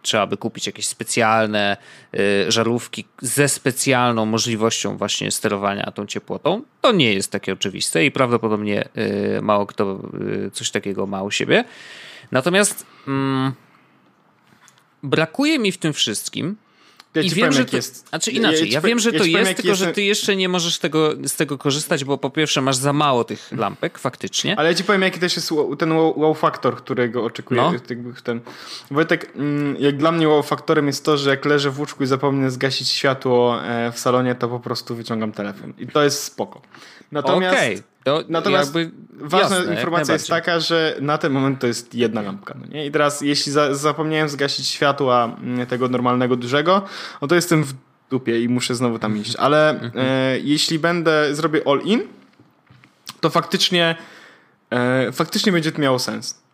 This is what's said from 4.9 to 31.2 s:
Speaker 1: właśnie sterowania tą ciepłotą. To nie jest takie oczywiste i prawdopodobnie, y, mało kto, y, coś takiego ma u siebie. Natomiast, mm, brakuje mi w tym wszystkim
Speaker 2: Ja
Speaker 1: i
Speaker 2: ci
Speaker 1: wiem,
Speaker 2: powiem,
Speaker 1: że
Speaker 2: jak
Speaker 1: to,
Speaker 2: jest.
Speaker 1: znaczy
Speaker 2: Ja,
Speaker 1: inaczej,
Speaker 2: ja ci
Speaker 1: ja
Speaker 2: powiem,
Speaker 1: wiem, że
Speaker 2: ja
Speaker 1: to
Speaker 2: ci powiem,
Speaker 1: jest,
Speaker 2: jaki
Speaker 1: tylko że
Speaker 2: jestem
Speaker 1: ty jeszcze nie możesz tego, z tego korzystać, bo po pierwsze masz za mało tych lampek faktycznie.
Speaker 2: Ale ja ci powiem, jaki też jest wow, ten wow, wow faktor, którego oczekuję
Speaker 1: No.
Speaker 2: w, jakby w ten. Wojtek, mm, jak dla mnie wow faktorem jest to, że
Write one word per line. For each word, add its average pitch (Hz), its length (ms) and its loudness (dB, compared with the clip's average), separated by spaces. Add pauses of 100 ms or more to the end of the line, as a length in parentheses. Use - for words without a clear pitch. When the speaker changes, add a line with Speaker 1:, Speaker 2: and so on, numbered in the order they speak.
Speaker 1:
właśnie 101 340 -4
sterowania 101 600 -2
tą 104 140 -8
ciepłotą. 143 560 -4 (200)
To 262 100 4
nie 131 220 4
jest 98 180 -2
takie 95 220 -4
oczywiste 95 520 -2
i 135 60 2
prawdopodobnie, 107 760 0 (480)
y, 104 40 -4
mało 104 240 2
kto, 98 340 -4 (480)
y, 98 40 -10
coś - 200 -8
takiego 98 360 -4
ma 98 160 -6
u 101 80 -6
siebie. 202 320 0 (680)
Natomiast, 180 540 0 (220)
mm, 135 440 0 (1500)
brakuje 160 560 2
mi 202 120 2
w - 60 -8
tym 151 160 0
wszystkim 117 600 -4 (600)
Speaker 2:
Ja 160 60 4
Speaker 1:
i 185 80 2
Speaker 2:
ci 156 60 0
Speaker 1:
wiem, 214 80 4
Speaker 2:
powiem, - 100 4
Speaker 1:
że 135 60 4
Speaker 2:
jak 123 100 0
Speaker 1:
to, - 60 -2
Speaker 2:
jest. - 340 -6
Speaker 1:
znaczy 160 220 -4
Speaker 2:
Ja, 254 60 -2
Speaker 1:
inaczej, 170 220 4
Speaker 2:
ja 160 60 2
ci 107 80 -2
Speaker 1:
ja 151 80 2
Speaker 2:
powiem, 226 160 2
Speaker 1:
wiem, - 20 2
że 220 120 2
Speaker 2:
ja - 80 0
Speaker 1:
to 196 60 4
Speaker 2:
ci 165 60 4
powiem, 165 80 4
Speaker 1:
jest, 202 120 4
Speaker 2:
jaki 226 100 -2
Speaker 1:
tylko 196 140 2
że 185 100 0
Speaker 2:
jestem 170 100 -2
Speaker 1:
ty 202 80 0
jeszcze 202 320 2
nie 185 140 0
możesz 170 300 -2
tego, 156 300 2 (180)
z - 80 -4
tego 147 220 -2
korzystać, 143 460 -2
bo 135 140 0
po 135 120 -4
pierwsze 151 320 0
masz 131 140 2
za 139 180 0
mało 143 300 2
tych - 280 -8
lampek 110 480 -4
faktycznie. - 600 -4
Speaker 2:
Ale 160 100 4
ja 175 60 2
ci 170 80 -2
powiem, 196 180 2
jaki 185 180 0
też 175 160 0
jest 160 160 -6
wow, 147 240 0
ten 160 160 0
wow, 160 280 2
wow 156 140 4
faktor, 147 440 0
którego 123 480 -2
oczekuję 120 360 -2
Speaker 1:
No. 160 100 4
Speaker 2:
w, - 180 -6
jakby 120 240 -10
w - 80 -18
ten. 117 200 -4 (500)
Wojtek, 160 440 0
mm, 147 440 -2
jak 139 180 2
dla 160 140 4
mnie 160 180 4
wow 147 140 6
faktorem 147 440 0
jest 135 180 -4
to, 151 120 4
że 139 120 0